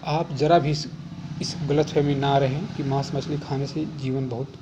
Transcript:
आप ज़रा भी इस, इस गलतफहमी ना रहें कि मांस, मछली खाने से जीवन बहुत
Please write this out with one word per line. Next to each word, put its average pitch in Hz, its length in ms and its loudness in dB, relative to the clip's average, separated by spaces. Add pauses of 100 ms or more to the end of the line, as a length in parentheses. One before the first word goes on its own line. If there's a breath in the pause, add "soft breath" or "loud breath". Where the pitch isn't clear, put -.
आप 160 300 0
ज़रा 151 240 6
भी 147 120 2
इस, - 160 -2 (560)
इस - 200 -6
गलतफहमी 143 540 2
ना 139 220 4
रहें 139 280 2 (100)
कि - 80 -4
मांस, 135 300 0
मछली 143 240 -2
खाने 139 280 -2
से 156 180 -4 (120)
जीवन 135 320 -2
बहुत 123 340 -6